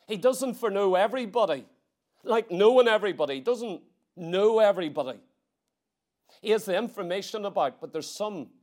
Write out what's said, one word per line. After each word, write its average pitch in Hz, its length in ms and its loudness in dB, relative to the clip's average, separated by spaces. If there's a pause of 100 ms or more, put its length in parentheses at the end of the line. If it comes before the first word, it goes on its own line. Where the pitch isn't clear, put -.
He 220 80 -6
doesn't 254 400 0
foreknow 196 400 0
everybody, 202 720 0 (560)
like 226 260 0
knowing 233 380 6
everybody. 175 480 0
He 135 60 -10
doesn't 226 420 -4 (320)
know 190 440 2
everybody. 151 600 0 (1200)
He - 100 -8
has 214 140 0
the 185 100 -2
information 202 720 -6
about, 170 340 -2
but 160 140 -14
there's 156 160 -8
some, 202 420 -10 (120)